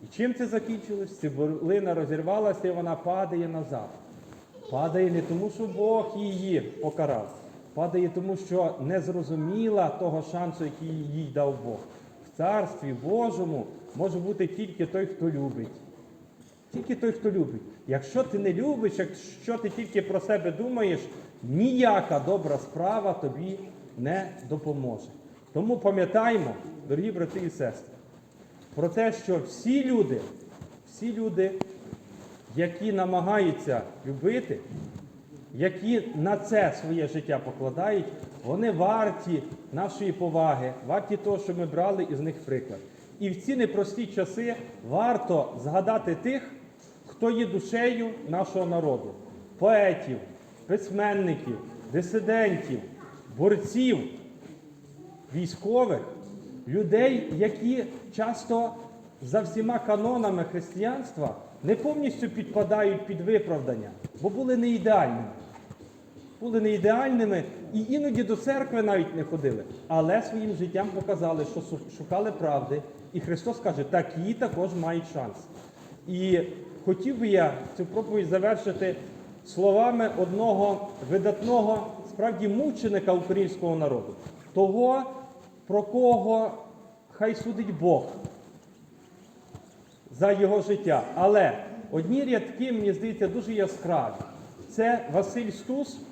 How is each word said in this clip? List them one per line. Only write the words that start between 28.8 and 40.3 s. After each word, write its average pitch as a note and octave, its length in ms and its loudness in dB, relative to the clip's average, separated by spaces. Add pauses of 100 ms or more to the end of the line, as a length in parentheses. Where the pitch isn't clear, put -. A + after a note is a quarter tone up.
те, A3 240 2
що F#3 340 0
всі C4 380 0
люди, F#3+ 360 4 (680)
всі - 260 -6
люди, G3 380 2 (1040)
які F3 360 -2
намагаються F3+ 880 2 (240)
любити, D#3 520 0 (960)
які F#3 480 2 (120)
на F3+ 220 2
це G3+ 440 4
своє D#3+ 260 0
життя C#3+ 380 -2
покладають, D#3+ 600 -2 (400)
вони F#3+ 260 0
варті F#3 720 2 (300)
нашої F#3 400 -2
поваги, D#3 600 2 (140)